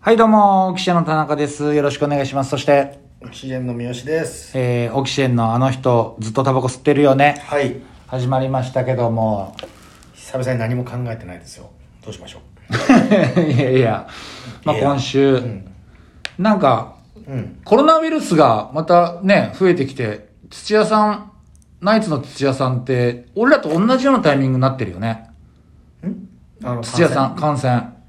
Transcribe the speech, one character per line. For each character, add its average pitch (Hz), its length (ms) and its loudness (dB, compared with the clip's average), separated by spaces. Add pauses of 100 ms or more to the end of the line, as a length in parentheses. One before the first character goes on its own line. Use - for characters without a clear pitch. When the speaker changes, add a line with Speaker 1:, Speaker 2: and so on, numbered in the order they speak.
Speaker 1:
は 220 100 4
い、 226 40 4
ど 226 80 6
う - 40 4
も、 202 400 4
オ 175 60 -6
キ 185 60 -6
シ - 80 -2
エ 180 40 2
ン - 20 4
の 170 80 2
田 160 120 -2
中 151 200 0
で 147 120 -2
す。 147 280 -2
よ 147 80 2
ろ 139 80 2
し - 80 -8
く 147 60 0
お - 20 -2
願 143 160 0
い - 20 -2
し 131 80 -8
ま 139 100 -2
す。 135 60 -6
そ 143 80 -4
し 123 80 -6
て、 139 340 2 (240)
Speaker 2:
オ 127 60 -16
キ - 80 -20
シ 135 140 -12
エ 127 80 -6
ン 127 80 -6
の 123 80 -6
三 120 100 -8
好 123 180 -10
で 156 220 -2
す。 - 320 -12
Speaker 1:
え 123 320 -2
ー、 - 60 -12
オ 135 80 -2
キ 127 80 -6
シ 143 100 -2
エ 131 60 2
ン 123 80 0
の 113 180 0
あ 120 60 0
の 131 100 2
人、 123 480 0
ず 110 140 -8
っ - 20 -10
と 135 100 0
タ 135 100 0
バ 131 80 0
コ 123 80 -2
吸 - 100 -14
っ - 20 -20
て 147 100 2
る 143 120 4
よ 139 100 6
ね。 143 320 2
Speaker 2:
は 147 160 -2
い。 131 180 -4 (280)
Speaker 1:
始 127 180 -6
ま 131 140 0
り 131 100 -4
ま 131 140 -2
し - 80 -8
た 127 120 -2
け 131 120 -2
ど 117 160 0
も。 110 440 -2 (600)
Speaker 2:
久 - 240 -10
々 127 140 -4
に 123 40 -2
何 113 160 -4
も 123 120 -4
考 - 80 -14 (120)
え 113 120 -8
て 87 100 -18
な 87 80 -16
い - 20 -18
で - 80 -20
す - 120 -20
よ。 - 120 -20 (340)
ど - 60 -16
う 104 60 -14
し - 40 -20
ま - 80 -20
し - 80 -20
ょ - 40 -20 (1000)
う。 180 80 2
Speaker 1:
<laughs> - 0 -
い 143 140 2
や 135 100 0
い 131 100 4
や。 110 280 0 (580)
ま 151 80 0
あ、 - 20 0
Speaker 2:
い 143 40 -4
や。 139 60 0
Speaker 1:
今 139 140 0
週、 135 360 2
Speaker 2:
う - 60 2
ん。 107 300 -10 (680)
Speaker 1:
な 208 160 2
ん 185 40 -2
か、 131 360 0 (320)
Speaker 2:
う 135 80 -12
ん。 107 280 -10
Speaker 1:
コ 202 120 2
ロ 269 80 6
ナ 320 160 6
ウ 320 80 -2
イ - 20 -2
ル 320 120 -2
ス - 140 -2
が 117 380 4
ま 156 100 -4
た 175 380 2
ね、 190 320 2
増 185 160 2
え 170 60 4
て 131 100 -2
き 127 80 -10
て、 107 360 -8 (200)
土 - 240 -10
屋 214 140 4
さ 214 240 2
ん、 208 200 -10 (480)
ナ 208 180 2
イ 214 40 2
ツ 175 80 -6
の 151 120 -2
土 - 220 -10
屋 135 120 0
さ 131 140 -2
ん 127 80 -2
っ 123 80 -6
て、 123 500 -2
俺 240 160 4
ら 294 80 4
と 156 100 -8
同 208 280 2
じ 254 100 0
よ 269 60 4
う 247 40 2
な 196 60 -2
タ 147 100 4
イ 135 40 2
ミ 135 100 0
ン 131 60 0
グ 127 40 0
に 127 60 0
な 131 80 2
っ 127 60 -8
て 113 80 -6
る 92 80 -10
よ 85 60 -14
ね。 110 300 -8 (720)
Speaker 2:
ん？ - 240 -10 (380)
あ 123 80 -6
の、 120 80 -6
Speaker 1:
土 117 220 0
屋 160 40 4
さ 135 200 0
ん、 - 80 -8
Speaker 2:
感 147 200 -2
染？ 131 140 -2
Speaker 1:
感 120 120 0
染。 - 280 -14